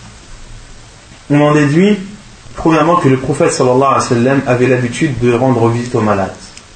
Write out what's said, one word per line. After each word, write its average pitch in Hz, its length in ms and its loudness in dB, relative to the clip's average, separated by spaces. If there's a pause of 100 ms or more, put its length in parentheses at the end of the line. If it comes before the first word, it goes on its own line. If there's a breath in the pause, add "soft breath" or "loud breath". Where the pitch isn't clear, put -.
(1300)
on 147 120 2
en 147 120 2
déduit, 160 440 2 (580)
premièrement, 156 420 2
que 135 120 2
le 131 80 2
prophète 151 340 -2
sallallahu 127 440 2
alayhi - 0 -
wa 117 60 0
sallam 127 440 0
avait 123 220 0
l'habitude 127 520 -2
de 120 140 2
rendre 117 360 2
visite 117 260 -4
aux 110 60 0
malades. 98 340 -2 (400)